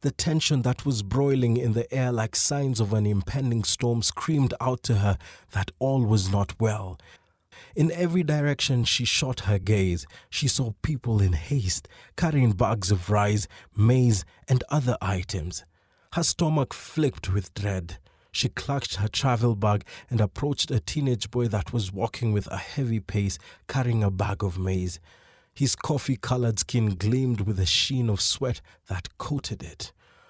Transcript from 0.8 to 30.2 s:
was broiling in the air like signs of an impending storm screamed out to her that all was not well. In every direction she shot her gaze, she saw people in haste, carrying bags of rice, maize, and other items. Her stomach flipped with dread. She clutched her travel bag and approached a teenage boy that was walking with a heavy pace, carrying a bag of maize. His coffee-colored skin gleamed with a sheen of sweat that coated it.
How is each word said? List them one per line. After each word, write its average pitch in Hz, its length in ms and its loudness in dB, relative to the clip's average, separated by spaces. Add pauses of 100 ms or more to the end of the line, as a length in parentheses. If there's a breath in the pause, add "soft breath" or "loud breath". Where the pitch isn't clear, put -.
was 113 200 0
broiling 123 520 2
in 120 180 0
the 113 200 -2
air 127 160 0
like 110 240 -2
signs 135 460 0
of 104 120 2
an 107 140 2
impending 117 560 0
storm 117 400 0
screamed 143 580 0
out 123 220 -2
to 117 140 2
her 101 200 2 (360 loud breath)
that 98 260 -2
all 135 240 2
was 104 260 2
not 101 320 -2
well. 104 380 -2 (800 loud breath)
In 156 160 4
every 175 320 0
direction 143 580 0
she - 220 0
shot 127 360 -2
her 101 200 2
gaze, 95 480 0 (200 loud breath)
she - 200 -2
saw 120 240 0 (100)
people 120 400 0
in 90 120 4
haste, 95 520 -2 (300 loud breath)
carrying 147 340 4
bags 104 400 0
of 92 180 2
rice, 104 380 2 (300 loud breath)
maize, 117 480 4 (240 soft breath)
and 127 200 2
other 127 320 0
items. 92 640 -4 (500 soft breath)
Her 170 100 0
stomach 156 500 2
flipped - 580 -2
with 98 220 -2
dread. 95 440 -4 (340 soft breath)
She - 160 -2
clutched - 480 -4
her 104 120 0
travel 120 460 2
bag 104 300 2 (260 loud breath)
and 113 100 2
approached - 520 0
a 117 80 2
teenage 135 500 -2
boy 123 180 0
that 101 240 -2
was 98 200 -2
walking 110 400 -2
with 101 160 0
a - 80 -6
heavy 113 420 -2
pace, 101 400 -2 (300 loud breath)
carrying 120 340 0
a 101 80 4
bag 98 320 -2
of 92 160 -2
maize. 92 400 -2 (540 soft breath)
His 131 220 0
coffee-colored 127 840 0
skin 107 380 0
gleamed 117 440 0
with 98 180 0
a 95 60 2
sheen 123 460 0
of 98 100 0
sweat - 400 0 (280 soft breath)
that - 280 -8
coated - 460 -6
it. - 280 -12 (400 soft breath)